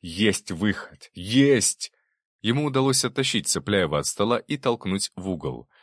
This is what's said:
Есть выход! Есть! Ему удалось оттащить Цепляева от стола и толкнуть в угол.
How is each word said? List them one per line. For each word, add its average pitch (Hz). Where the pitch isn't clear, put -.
Есть 90
выход! -
Есть! 120
Ему 127
удалось 135
оттащить -
Цепляева 90
от 73
стола 113
и -
толкнуть 113
в 92
угол. 71